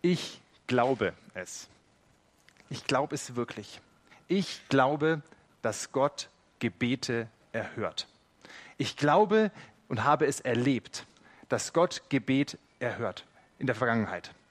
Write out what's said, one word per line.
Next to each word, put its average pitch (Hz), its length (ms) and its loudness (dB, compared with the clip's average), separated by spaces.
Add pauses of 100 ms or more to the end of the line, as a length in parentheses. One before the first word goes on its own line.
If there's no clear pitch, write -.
Ich - 320 -2 (280)
glaube 120 460 2 (200)
es. - 320 -12 (1040)
Ich 123 140 -12
glaube 147 320 -2
es 127 180 -10
wirklich. - 460 -8 (480)
Ich 185 400 -2
glaube, 147 520 2 (420)
dass - 280 -4
Gott - 380 -2 (320)
Gebete 120 680 -2 (240)
erhört. 104 560 -6 (720)
Ich - 180 -4
glaube 196 540 4 (380)
und 110 160 -2
habe 147 220 4
es 135 120 0
erlebt, 123 680 0 (420)
dass - 240 -2
Gott 175 360 2
Gebet 135 480 0 (220)
erhört 113 460 -6 (340)
in 120 80 -4
der 123 80 2
Vergangenheit. 107 560 0 (200)